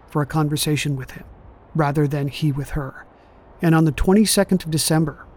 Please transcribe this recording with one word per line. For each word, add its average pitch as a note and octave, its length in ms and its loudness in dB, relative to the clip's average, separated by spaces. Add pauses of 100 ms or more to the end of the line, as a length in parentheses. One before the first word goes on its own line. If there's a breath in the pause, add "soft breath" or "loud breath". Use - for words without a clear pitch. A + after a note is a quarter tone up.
for D3+ 140 -2
a C#3+ 40 -4
conversation D3+ 720 -2
with C3 140 -12
him, - 140 -18 (500)
rather D3 320 0
than C#3+ 220 -2
he D3 240 -2
with C#3 180 -6
her. C#3 340 -8 (560 soft breath)
And E3 140 4
on D#3+ 100 4
the D#3 80 2
twenty-second F#3+ 720 2
of D#3+ 60 -8
December, D#3+ 560 -2 (100)